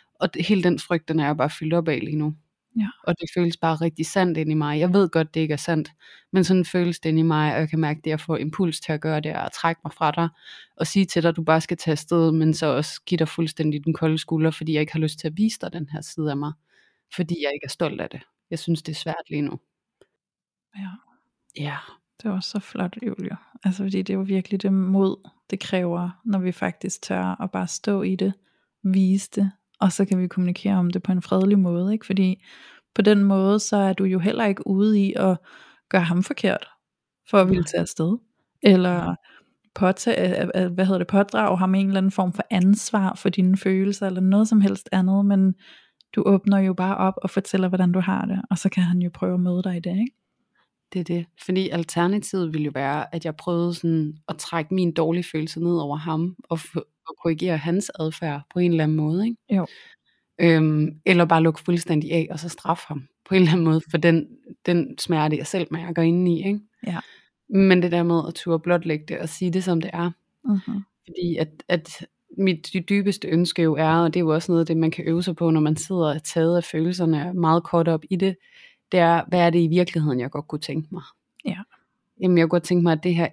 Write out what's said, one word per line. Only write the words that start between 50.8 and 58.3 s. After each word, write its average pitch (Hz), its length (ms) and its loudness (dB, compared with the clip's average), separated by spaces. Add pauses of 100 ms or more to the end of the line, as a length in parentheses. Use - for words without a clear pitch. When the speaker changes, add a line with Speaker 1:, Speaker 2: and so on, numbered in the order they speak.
Speaker 1:
Det 185 60 -4
er 175 40 -2
det. 170 220 -4 (200)
Fordi 190 240 0
alternativet 175 840 -2
ville 151 120 -2
jo 147 80 -4
være, 139 420 -4
at 160 100 -8
jeg 156 100 -6
prøvede 175 380 -2
sådan 160 440 -2 (120)
at 165 80 -8
trække 165 360 -6
min 175 200 0
dårlige 165 300 0
følelse 160 360 -6
ned 175 180 0
over 147 200 -4
ham, 165 380 -4 (140)
og 165 80 -2
f-, - 520 -12
og 160 140 -16
korrigere 165 340 0
hans 175 420 -2
adfærd 156 420 -6 (120)